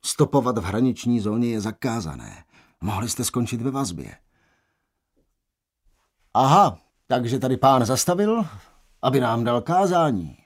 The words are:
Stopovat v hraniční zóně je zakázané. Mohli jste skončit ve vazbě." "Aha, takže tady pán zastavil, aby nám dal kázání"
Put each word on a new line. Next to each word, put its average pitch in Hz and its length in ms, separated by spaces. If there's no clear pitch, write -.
Stopovat 123 520
v 101 60
hraniční 120 560
zóně 110 300
je 110 120
zakázané. 87 840
Mohli 104 280
jste 123 140
skončit 117 380
ve 131 100
vazbě." 90 460
"Aha, 135 460
takže 123 320
tady 131 180
pán 131 280
zastavil, 185 640
aby 131 180
nám 117 240
dal 120 180
kázání" 160 840